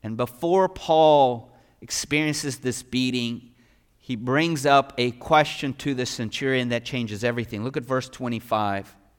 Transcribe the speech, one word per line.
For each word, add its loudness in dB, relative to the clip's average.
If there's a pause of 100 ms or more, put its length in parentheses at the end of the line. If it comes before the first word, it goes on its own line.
And -6
before 2
Paul 4 (300)
experiences -4
this -4
beating, -4 (480)
he -8
brings 0
up 4
a 0
question 0
to -4
the -4
centurion -4
that -4
changes -6
everything. -2
Look -6
at -6
verse -2
twenty-five. -4 (220)